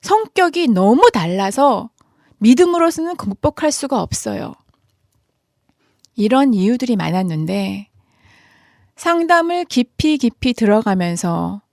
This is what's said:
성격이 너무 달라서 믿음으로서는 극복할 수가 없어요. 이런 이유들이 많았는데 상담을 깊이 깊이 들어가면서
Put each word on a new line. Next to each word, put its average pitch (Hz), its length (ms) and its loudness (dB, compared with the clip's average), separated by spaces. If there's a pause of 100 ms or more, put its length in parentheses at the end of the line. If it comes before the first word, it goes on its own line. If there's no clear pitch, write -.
성격이 359 680 0
너무 226 440 6
달라서 196 760 0 (480)
믿음으로서는 330 760 2
극복할 294 540 -4
수가 269 300 -4
없어요. - 540 -8 (1600)
이런 247 400 2
이유들이 233 420 0
많았는데 185 920 -4 (1040)
상담을 339 720 0
깊이 302 500 0
깊이 247 380 -2
들어가면서 185 1040 -2 (120)